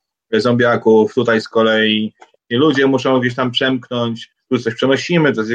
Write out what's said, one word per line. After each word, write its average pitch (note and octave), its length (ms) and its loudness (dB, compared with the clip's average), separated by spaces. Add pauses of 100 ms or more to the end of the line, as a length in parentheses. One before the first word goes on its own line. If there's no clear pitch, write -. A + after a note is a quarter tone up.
(320)
zombiaków, A2+ 840 2
tutaj A2+ 260 0
z - 80 -12
kolei A2 640 0 (380)
ludzie C3+ 360 2
muszą C3 340 0
gdzieś A#2+ 140 -2
tam B2+ 160 -4
przemknąć, A#2+ 840 -4 (180)
tu B2+ 80 0
coś A#2 160 -4
przenosimy, C3+ 580 0
to A2 80 -4
jest A2 140 -4